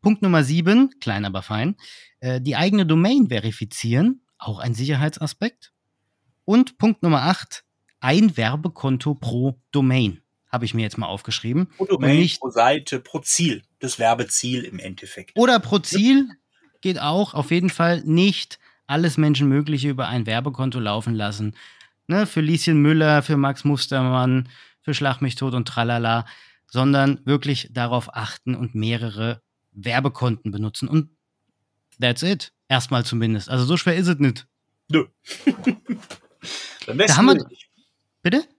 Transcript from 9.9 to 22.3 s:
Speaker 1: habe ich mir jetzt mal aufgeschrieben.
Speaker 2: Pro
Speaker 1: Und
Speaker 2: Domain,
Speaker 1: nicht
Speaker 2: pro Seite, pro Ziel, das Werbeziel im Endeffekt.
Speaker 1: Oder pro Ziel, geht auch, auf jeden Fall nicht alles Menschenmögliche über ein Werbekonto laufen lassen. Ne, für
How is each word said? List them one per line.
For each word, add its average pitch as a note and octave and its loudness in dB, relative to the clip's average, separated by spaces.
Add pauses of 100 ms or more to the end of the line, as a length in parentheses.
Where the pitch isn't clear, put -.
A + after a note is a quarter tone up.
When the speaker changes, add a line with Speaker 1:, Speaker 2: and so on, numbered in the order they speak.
Speaker 1:
habe A#2+ -4
ich G#2+ -6
mir A#2 0
jetzt G#2+ -6
mal A2 -6
aufgeschrieben. A#2 -4 (100)
Speaker 2:
Pro - -4
Speaker 1:
Und G3 -6
Speaker 2:
Domain, C#3 4
Speaker 1:
nicht E3+ 2
Speaker 2:
pro B2+ -6
Seite, C3 2
pro - -12
Ziel, C#3 -2 (160)
das - -8
Werbeziel A#2+ 0
im F#2+ -14
Endeffekt. - -14
Speaker 1:
Oder A#3+ 4
pro G3+ 0
Ziel, B3+ 4 (540)
geht F#3 -4
auch, F3 -2
auf D3 -4
jeden F3 2
Fall E3+ 0
nicht F3 0 (260)
alles D3+ 0
Menschenmögliche D3 2
über C3 -4
ein A#2+ -4
Werbekonto B2 -4
laufen A2 -4
lassen. G#2 -6 (500)
Ne, F#3 0
für - -4